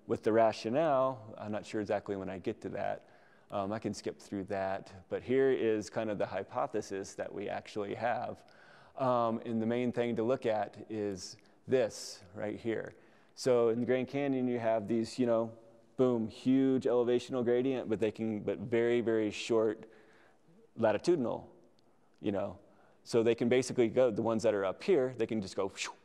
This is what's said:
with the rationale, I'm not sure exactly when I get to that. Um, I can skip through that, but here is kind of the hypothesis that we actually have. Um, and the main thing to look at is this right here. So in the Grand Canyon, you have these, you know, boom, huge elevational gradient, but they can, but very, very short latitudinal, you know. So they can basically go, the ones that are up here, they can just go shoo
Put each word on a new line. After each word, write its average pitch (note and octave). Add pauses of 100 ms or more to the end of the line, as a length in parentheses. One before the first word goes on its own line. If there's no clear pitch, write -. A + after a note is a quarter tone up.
with A2+
the G#2+
rationale, A#2+
I'm G#2
not G2+
sure A2
exactly G#2
when F#2+
I F#2+
get G#2
to G2
that. G2 (440)
Um, G2+
I A2+
can G#2+
skip -
through G2
that, F#2+ (160)
but F#2+
here C3+
is A2
kind A2+
of G2+
the G2
hypothesis G2+
that -
we G2
actually G#2
have. A2 (540)
Um, A#2+
and A2+
the A2
main A#2+
thing A#2+
to A2+
look B2+
at G#2+ (120)
is G#2 (300)
this A#2 (160)
right G#2+
here. G#2+ (400)
So A#2+
in A#2
the A#2+
Grand B2+
Canyon, C3+
you A#2+
have A2+
these, A2+
you B2+
know, A2+ (460)
boom, A#2+
huge C3
elevational B2
gradient, B2
but G#2
they G#2+
can, A2
but G2
very, A#2+
very A2
short A2+ (920)
latitudinal, A2 (720)
you G#2+
know. F#2+ (460)
So A#2
they A#2
can A#2+
basically B2+
go, B2
the G#2+
ones A2
that G#2+
are G2
up F#2
here, C3
they A2+
can A2
just F#2
go G2
shoo - (140)